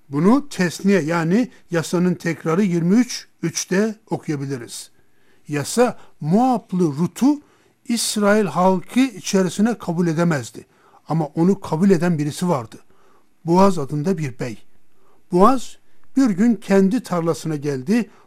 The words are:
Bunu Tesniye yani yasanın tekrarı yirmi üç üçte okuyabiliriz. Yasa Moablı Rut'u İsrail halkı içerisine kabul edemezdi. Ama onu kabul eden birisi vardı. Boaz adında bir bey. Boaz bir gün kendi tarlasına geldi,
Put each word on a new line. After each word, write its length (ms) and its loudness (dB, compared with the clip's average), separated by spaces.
Bunu 400 2
Tesniye 540 0
yani 480 0
yasanın 440 0
tekrarı 480 -2
yirmi 320 2
üç 340 0
üçte 520 -2
okuyabiliriz. 800 -8
Yasa 500 -2
Moablı 640 2
Rut'u 560 0
İsrail 560 0
halkı 560 0
içerisine 800 0
kabul 280 -2
edemezdi. 600 -2
Ama 180 -2
onu 340 0
kabul 300 0
eden 280 2
birisi 300 -2
vardı. 300 -4
Boaz 340 4
adında 400 -4
bir 200 -6
bey. 280 -10
Boaz 460 4
bir 140 4
gün 260 2
kendi 460 2
tarlasına 540 -4
geldi, 540 -2